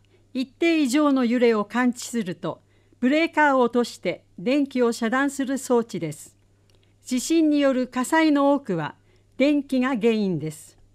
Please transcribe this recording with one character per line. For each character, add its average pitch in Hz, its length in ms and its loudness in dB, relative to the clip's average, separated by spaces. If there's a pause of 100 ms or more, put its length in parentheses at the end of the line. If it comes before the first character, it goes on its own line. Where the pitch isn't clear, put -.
(340)
一 254 120 -4
定 330 360 0
以 285 60 2
上 285 240 2
の 262 140 2
揺 233 140 0
れ 233 160 4
を 208 100 -2
感 240 260 0
知 - 140 -8
す 233 180 -6
る 175 120 -8
と、 - 260 -8 (380)
ブ 247 100 0
レ 311 160 2
ー 330 60 -4
カ 294 240 2
ー - 20 2
を 254 40 4
落 233 120 0
と 240 100 0
し - 140 -12
て - 260 -8 (160)
電 262 280 0
気 254 160 -2
を 233 100 2
遮 226 160 -4
断 269 220 0
す 277 120 -6
る 269 140 -4
装 247 200 0
置 233 220 -4
で 156 140 -8
す。 - 240 -20 (680)
地 254 160 -4
震 320 300 2
に 294 100 2
よ 277 140 4
る 247 140 -2
火 254 180 -4
災 320 260 2
の 285 220 4
多 277 60 0
く 208 180 -4
は、 151 180 -6 (420)
電 294 260 2
気 262 160 -2
が 254 180 -2
原 226 140 2
因 196 280 0
で 156 120 -8
す。 - 260 -20 (180)